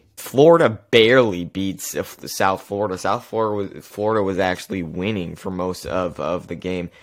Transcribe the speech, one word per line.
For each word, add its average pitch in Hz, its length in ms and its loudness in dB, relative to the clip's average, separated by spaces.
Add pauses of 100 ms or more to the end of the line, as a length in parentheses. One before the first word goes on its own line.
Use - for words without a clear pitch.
(160)
Florida 156 540 6
barely 113 720 4
beats, 95 520 -8
uh, 85 60 -4
South - 600 -2
Florida. 101 340 -4
South 101 280 -2
Florida 104 500 -4
was, - 100 -16
Florida 107 380 -2
was 95 160 -2
actually 92 460 -2
winning 87 500 -6
for 95 160 -10
most 90 340 -6
of, 90 360 -4
of 82 260 -4
the 87 80 -10
game. 90 360 -8 (120)